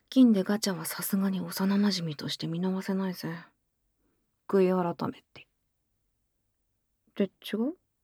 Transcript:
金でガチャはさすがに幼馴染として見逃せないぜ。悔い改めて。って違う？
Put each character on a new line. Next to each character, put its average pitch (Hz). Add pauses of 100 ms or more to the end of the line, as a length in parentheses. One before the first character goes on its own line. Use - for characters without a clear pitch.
(100)
金 247
で 190
ガ 208
チ 214
ャ 175
は 160
さ -
す -
が 196
に 185
幼 190
馴 202 (100)
染 160
と -
し -
て 156
見 165
逃 190
せ 196
な 190
い 175
ぜ。 165 (1120)
悔 190
い 175
改 -
め - (120)
て。 - (1600)
っ -
て 202
違 -
う？ 262 (300)